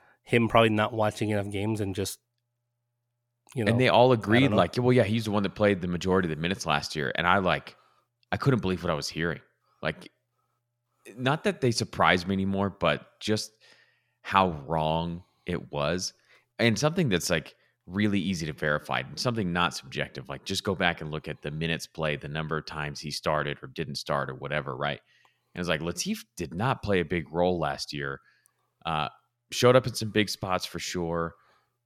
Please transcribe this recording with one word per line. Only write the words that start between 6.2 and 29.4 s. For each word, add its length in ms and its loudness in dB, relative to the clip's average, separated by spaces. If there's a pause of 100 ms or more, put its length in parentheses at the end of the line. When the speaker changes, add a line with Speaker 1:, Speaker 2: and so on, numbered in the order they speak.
Speaker 2:
of 80 -4
the 60 -6
minutes 240 -2
last 320 -2
year." 180 -2
And 100 -2
I, 120 4
like, 400 -2 (540)
I 60 0
couldn't 240 2
believe 220 -2
what 80 -2
I 20 0
was 140 -4
hearing. 320 -4 (420)
Like, 300 -6 (1080)
not 280 -2
that 160 -2
they 100 4
surprised 560 2
me 60 -2
anymore, 360 0
but 520 -2
just 300 -2 (680)
how 300 4 (160)
wrong 560 0 (220)
it 260 -6
was. 420 -2 (460)
And 180 2
something 300 0
that's, 220 2
like, 260 -2 (300)
really 340 2
easy 280 -2
to 60 -6
verify, 460 -2
and 180 -8
something 360 -2
not 200 0
subjective. 540 -8
Like, 160 -12
just 220 -4
go 100 0
back 240 0
and 100 -8
look 200 -6
at 120 -10
the 100 -8
minutes 360 -4
played, 320 -4
the 80 -12
number 300 -4
of 80 -8
times 340 -8
he 120 -10
started 520 -2
or 40 -14
didn't 280 -8
start 340 -2
or 60 -10
whatever, 400 -6
right? 240 -4 (560)
And 60 -6
it's 80 -4
like, 100 0
Latif 380 -6 (180)
did 180 -8
not 300 -2
play 160 0
a 60 0
big 260 -4
role 260 0
last 360 -4
year. 260 -8 (640)
Uh, 220 -2 (440)